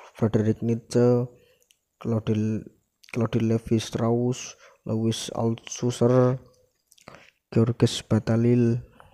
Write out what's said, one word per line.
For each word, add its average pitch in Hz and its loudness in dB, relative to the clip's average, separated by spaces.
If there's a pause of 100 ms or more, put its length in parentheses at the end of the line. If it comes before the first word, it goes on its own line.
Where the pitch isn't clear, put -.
(120)
Friedrich 107 0
Nietzsche, 120 2 (800)
Claude, 110 -2 (480)
Claude 113 -2
Levi-Strauss, 117 -2 (240)
Louis 113 -4
Althusser, 123 0 (1120)
Georges 117 0
Bataille, 117 2 (300)